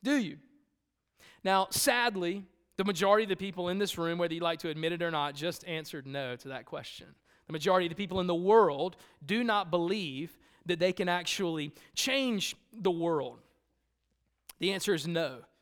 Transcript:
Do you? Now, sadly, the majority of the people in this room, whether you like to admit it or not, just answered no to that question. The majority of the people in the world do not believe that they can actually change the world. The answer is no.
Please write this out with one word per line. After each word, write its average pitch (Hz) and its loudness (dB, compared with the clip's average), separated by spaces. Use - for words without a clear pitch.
Do 277 2
you? 156 -2
Now, 190 2
sadly, 202 0
the 190 0
majority 202 4
of 208 -4
the 190 0
people 180 -6
in 185 -2
this 202 -2
room, 170 -2
whether 175 0
you 165 -6
like 170 -2
to 170 -6
admit 160 -2
it 170 -4
or 170 -2
not, 147 -2
just 156 -6
answered 160 -10
no 135 -6
to 127 -16
that 127 -10
question. - -14
The 156 -10
majority 175 4
of - 0
the 165 -8
people 190 -4
in 180 0
the 175 2
world 180 6
do 208 0
not 208 0
believe 170 -2
that 170 -2
they 180 2
can 180 -2
actually 170 -2
change 262 0
the 196 0
world. 156 0
The 190 2
answer 190 0
is 156 -2
no. 160 -2